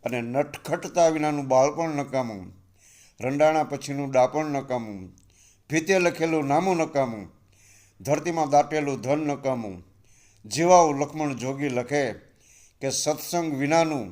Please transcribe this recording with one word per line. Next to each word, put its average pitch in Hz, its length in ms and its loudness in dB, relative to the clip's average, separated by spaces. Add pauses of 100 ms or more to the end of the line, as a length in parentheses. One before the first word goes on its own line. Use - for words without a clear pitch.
અને 120 180 -4
નટખટતા 160 880 0
વિનાનું 151 380 -2
બાળપણ 143 480 2
નકામું, 120 580 -6 (640)
રંડાણા 151 440 2
પછીનું 139 480 -6
ડાપણ 131 340 2
નકામું, 127 540 -6 (720)
ફીતે 160 300 2
લખેલું 160 480 0
નામું 170 300 2
નકામું, 135 460 -2 (800)
ધરતીમાં 151 480 0
દાટેલું 143 520 2
ધન 139 260 0
નકામું, 131 480 -4 (680)
જીવાઓ 160 480 6
લક્ષ્મણ 143 420 -2
જોગી 135 340 -4
લખે 123 340 -2 (800)
કે 135 100 -4
સત્સંગ 160 580 -4 (100)
વિનાનું 151 520 0